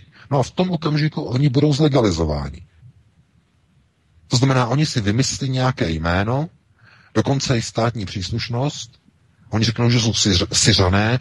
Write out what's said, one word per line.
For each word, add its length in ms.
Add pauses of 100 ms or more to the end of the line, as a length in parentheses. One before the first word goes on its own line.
(300)
no 80
a 40
v 80
tom 200
okamžiku 520
oni 260
budou 240
zlegalizováni. 920 (1600)
To 80
znamená, 300
oni 200
si 140
vymyslí 480
nějaké 420
jméno, 580 (640)
dokonce 440
i 40
státní 440
příslušnost. 840 (600)
Oni 140
řeknou, 260
že 100
jsou 120
Syř-, 400
Syřané, 680